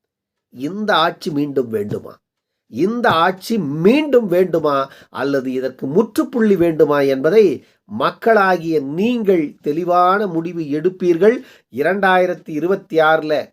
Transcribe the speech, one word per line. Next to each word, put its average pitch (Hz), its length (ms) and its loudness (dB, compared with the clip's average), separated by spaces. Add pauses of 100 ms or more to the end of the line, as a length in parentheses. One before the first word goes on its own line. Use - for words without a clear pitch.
(500)
இந்த 185 440 -4
ஆட்சி 165 360 -2
மீண்டும் 143 380 -2
வேண்டுமா? 107 480 -8 (500)
இந்த 214 420 -2
ஆட்சி 185 500 0
மீண்டும் 220 680 2
வேண்டுமா 160 640 0 (200)
அல்லது 131 420 -4
இதற்கு 127 340 -6
முற்றுப்புள்ளி 220 720 0
வேண்டுமா 156 440 2
என்பதை 139 640 2 (220)
மக்களாகிய 170 960 0
நீங்கள் 185 840 -2
தெளிவான 180 640 0
முடிவு 170 340 -6
எடுப்பீர்கள். 175 800 0 (360)
இரண்டாயிரத்தி 180 760 0
இருபத்தி 165 480 -4
ஆறுல 156 540 2